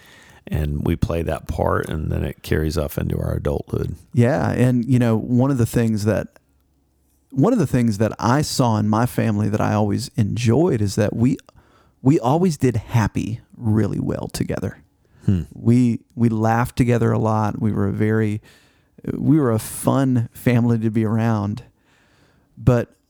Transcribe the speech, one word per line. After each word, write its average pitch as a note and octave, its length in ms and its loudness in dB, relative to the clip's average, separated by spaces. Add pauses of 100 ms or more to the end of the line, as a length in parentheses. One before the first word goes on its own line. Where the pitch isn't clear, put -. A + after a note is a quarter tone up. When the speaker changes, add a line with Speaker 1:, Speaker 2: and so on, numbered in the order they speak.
(460)
Speaker 1:
and D2 400 -2
we E2 100 0
play E2 260 -2
that D#2 260 -6
part, F2 420 -2
and D#2+ 200 -4
then E2 140 -2
it - 180 -8
carries D#2 360 -2
off D2 180 -4
into - 220 -2
our - 160 -2
adulthood. - 600 -4 (200)
Speaker 2:
Yeah. A#2+ 380 2
And, B2 340 0
you B2+ 120 2
know, A#2 180 2
one B2 340 2
of C3+ 80 -2
the A#2 80 2
things A2+ 400 0
that, - 320 -2 (920)
one G3+ 220 2
of B3+ 60 2
the D3+ 80 2
things A#2 320 0
that G#2+ 200 0
I B2+ 240 2
saw A#2+ 360 0
in G#2 100 0
my A2 180 2
family G#2+ 420 0
that G#2 120 -2
I G#2 140 0
always G#2 420 -2
enjoyed A#2 680 2
is G2 140 -2
that G#2 200 0
we, A#2 200 2 (640)
we C#3+ 180 4
always D#3 380 2
did B2 180 2
happy A2 640 -2 (160)
really G#2+ 440 0
well - 280 -4
together. - 500 -6 (460)
Speaker 1:
Hmm. F#2 180 2 (120)
Speaker 2:
We, A#2+ 460 2 (140)
we A#2 140 2
laughed A2+ 480 0
together A#2 340 2
a A2+ 80 0
lot. A2 440 0
We G#2+ 100 0
were G2+ 160 0
a G2 40 -2
very, G#2+ 500 0 (720)
we C#3 240 2
were B2 140 2
a A2 60 2
fun B2 760 0
family A#2+ 460 2
to A2+ 100 0
be A2 160 0
around, G#2+ 580 -2 (920)
but A#2 380 2 (160)